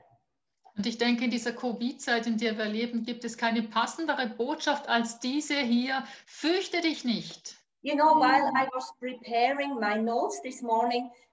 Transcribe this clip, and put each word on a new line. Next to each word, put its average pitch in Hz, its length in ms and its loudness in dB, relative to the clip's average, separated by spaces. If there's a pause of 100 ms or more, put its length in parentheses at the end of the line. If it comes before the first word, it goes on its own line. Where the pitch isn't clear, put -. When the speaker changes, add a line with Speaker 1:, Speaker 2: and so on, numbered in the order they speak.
(760)
Speaker 1:
Und 202 80 -2
ich 233 140 -4
denke, 240 260 2
in 233 60 0
dieser 240 200 -2
covid-Zeit, 240 760 -2
in 220 100 0
der 220 200 -2
wir 214 80 -2
leben, 226 380 -2
gibt 240 220 -8
es 233 120 -8
keine 233 260 0
passendere 254 680 -2
Botschaft 277 580 -2
als 233 320 0
diese 285 400 -2
hier, 262 460 0 (200)
„Fürchte 349 540 0
dich 330 240 -2
nicht.“ 175 540 -4 (220)
Speaker 2:
You 285 140 -2
know, 302 200 8
Speaker 1:
Mm-hmm. 302 40 8
Speaker 2:
while 262 360 6
I 262 180 2
was 254 260 -8
preparing 254 800 0
my 208 160 2
notes 240 480 0
this 254 180 -10
morning, 240 500 0 (220)